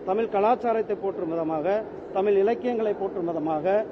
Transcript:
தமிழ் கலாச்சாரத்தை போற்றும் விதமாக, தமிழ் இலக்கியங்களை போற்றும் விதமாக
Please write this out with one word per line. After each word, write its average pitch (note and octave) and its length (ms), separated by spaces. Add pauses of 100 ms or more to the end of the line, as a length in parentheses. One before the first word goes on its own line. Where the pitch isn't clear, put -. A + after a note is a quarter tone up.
தமிழ் G#3+ 300
கலாச்சாரத்தை A3 600
போற்றும் F#3 380
விதமாக, D#3+ 320 (460)
தமிழ் G3 240
இலக்கியங்களை A3 580
போற்றும் F#3+ 360
விதமாக D#3 340 (280)